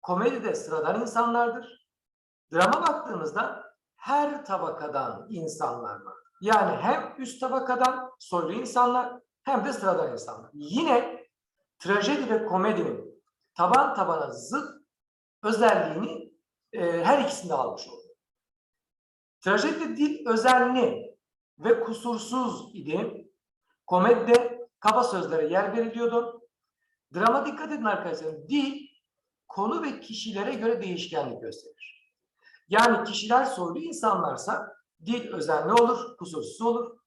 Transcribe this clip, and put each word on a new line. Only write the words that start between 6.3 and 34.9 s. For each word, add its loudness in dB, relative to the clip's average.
Yani 4
hem -2
üst -12
tabakadan 0
soylu -4
insanlar 0
hem 0
de -4
sıradan 0
insanlar. -12
Yine 0
trajedi 0
ve 2
komedinin -2
taban 4
tabana -2
zıt -10
özelliğini, 2
e, 0
her 4
ikisinde -6
almış -4
oldu. -20
Trajedide 0
dil 0
özenli 4
ve 4
kusursuz -4
idi. -6
Komedide 4
kaba 4
sözlere 0
yer 0
veriliyordu. -2
Drama 2
dikkat -8
edin -6
arkadaşlar. -4
Dil -2
konu -2
ve -8
kişilere -8
göre -2
değişkenlik -6
gösterir. -14
Yani 6
kişiler 2
soylu -4
insanlarsa -2